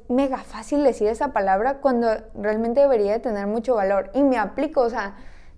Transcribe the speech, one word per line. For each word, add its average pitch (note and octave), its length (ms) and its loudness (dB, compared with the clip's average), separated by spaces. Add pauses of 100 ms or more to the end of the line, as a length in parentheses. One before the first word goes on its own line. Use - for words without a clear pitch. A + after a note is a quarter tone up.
mega C4 300 0
fácil C4+ 460 -4
decir A3+ 240 2
esa C4+ 260 -2
palabra G#3+ 480 0
cuando A#3+ 260 2 (280)
realmente A3 440 -2
debería A#3 320 4
de A3 80 0
tener G3+ 280 -4
mucho A3+ 280 0
valor. G3 380 0
Y C4+ 100 2
me C4 140 4
aplico, C4 440 -2
o A#3 80 2
sea, A3 280 -8 (400)